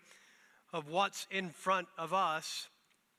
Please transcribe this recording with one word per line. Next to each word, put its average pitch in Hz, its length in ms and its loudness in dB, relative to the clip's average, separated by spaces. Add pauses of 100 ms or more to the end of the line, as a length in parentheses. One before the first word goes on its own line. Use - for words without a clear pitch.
(720)
of 156 160 -4
what's 185 420 2
in 190 180 -2
front 185 400 0 (100)
of 165 140 -4
us 165 560 0 (500)